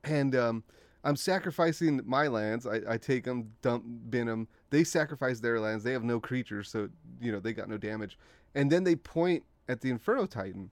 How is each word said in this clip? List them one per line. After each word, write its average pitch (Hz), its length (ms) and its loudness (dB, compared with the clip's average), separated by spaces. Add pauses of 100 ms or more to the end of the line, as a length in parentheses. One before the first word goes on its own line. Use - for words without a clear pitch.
And, 143 300 2
um, 113 300 2 (400)
I'm 143 120 2
sacrificing 160 880 2
my 139 240 2
lands. 113 380 0
I, 110 220 0
I 113 100 0
take 127 280 0
'em, 120 260 -4 (100)
dump, 120 220 0 (260)
bin 120 180 2
'em. 113 200 -2 (220)
They 151 140 6
sacrifice 143 560 -2
their 117 200 2
lands. 107 240 -2
They 123 80 0
have 123 120 -2
no 117 160 0
creatures, 110 480 -6
so, 104 200 -2 (320)
you 117 120 -2
know, 101 80 -2
they 110 140 -4
got 101 140 -6
no 107 100 -6
damage. 104 400 -6 (360)
And 143 160 2
then 175 140 4
they 170 120 6
point 170 480 0 (240)
at 127 120 -4
the 131 100 -2
Inferno - 360 0
Titan. 95 460 -8